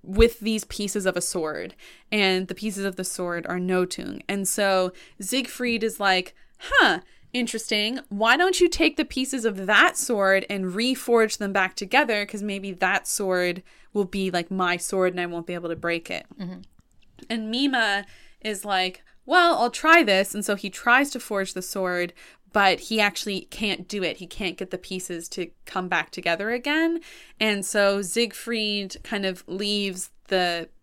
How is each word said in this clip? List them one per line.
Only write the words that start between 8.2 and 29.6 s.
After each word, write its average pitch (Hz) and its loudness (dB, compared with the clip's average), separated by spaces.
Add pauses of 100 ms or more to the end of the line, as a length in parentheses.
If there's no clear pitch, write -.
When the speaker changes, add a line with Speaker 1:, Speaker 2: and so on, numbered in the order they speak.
Speaker 1:
don't 359 4
you 359 8
take 330 2
the 302 0
pieces 262 -4
of 190 -2
that 214 6
sword 190 2
and 190 -4
reforge 233 2
them 196 -4
back 190 0
together? 220 2
'Cause 202 -8
maybe 196 -6
that 185 0
sword 180 0 (300)
will 202 0
be, 190 -2
like, 175 -2
my 180 0
sword 185 0
and 180 -4
I 175 -2
won't 170 -8
be 180 -6
able 170 -6
to 165 -2
break 170 -4
it." - -8 (120)
Speaker 2:
Mm-hmm. 180 -10 (720)
Speaker 1:
And 220 -4
Mima 233 0 (360)
is 208 -6
like, 185 -2 (220)
"Well, 339 6
I'll 240 2
try 320 6
this." 196 2
And 208 -4
so 208 0
he 196 -8
tries 262 2
to 247 -8
forge 196 -6
the 185 -6
sword, 180 -4 (400)
but 196 6
he 220 -2
actually 202 -2 (100)
can't 202 -4
do 202 -6
it. 165 -4
He 175 -14
can't 180 -6
get 185 -10
the 185 -8
pieces 180 -10
to 175 -8 (160)
come 185 -6
back 170 -2
together 180 -4
again. 320 0 (380)
And 208 0
so 202 2
Siegfried 208 -2
kind 202 -4
of 185 -6
leaves 196 -4 (160)